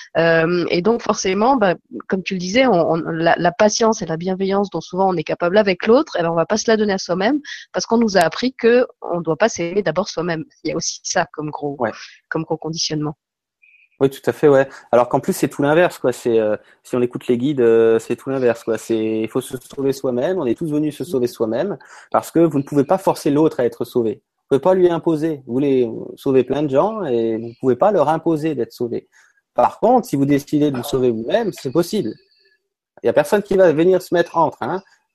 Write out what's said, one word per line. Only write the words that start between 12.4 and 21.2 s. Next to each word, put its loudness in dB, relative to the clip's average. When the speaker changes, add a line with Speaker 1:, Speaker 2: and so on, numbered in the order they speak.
Speaker 1:
gros -6
conditionnement. -6
Speaker 2:
Oui, 2
tout -8
à 0
fait, 4
ouais. 4
Alors 4
qu'en -2
plus, -4
c'est -2
tout -6
l'inverse, 2
quoi. 0
C'est, -2
euh, 0
si -6
on 0
écoute -4
les 2
guides, -2
euh, 4
c'est -4
tout -10
l'inverse, 0
quoi. -2
C'est, -2
il -4
faut -2
se -8
sauver -4
soi-même. -2
On -4
est 0
tous -6
venus -2
se -8
sauver -2